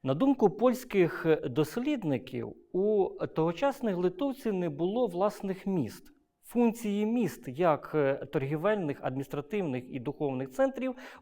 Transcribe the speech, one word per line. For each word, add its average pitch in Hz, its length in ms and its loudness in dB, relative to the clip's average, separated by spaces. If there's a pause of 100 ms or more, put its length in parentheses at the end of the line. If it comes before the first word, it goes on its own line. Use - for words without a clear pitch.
На 135 100 0
думку 233 360 4
польських 208 760 2 (240)
дослідників, 147 1040 -2 (180)
у 202 360 2 (260)
тогочасних 185 600 0
литовців 214 560 0
не 180 160 0
було 185 380 0
власних 190 600 -2
міст. 165 460 -2 (300)
Функції 220 640 0
міст, 220 420 -2
як, 143 480 2
е, 139 300 2
торгівельних, 156 760 -2
адміністративних 135 880 -4
і 135 100 -8
духовних 135 520 -4
центрів, 262 440 0 (260)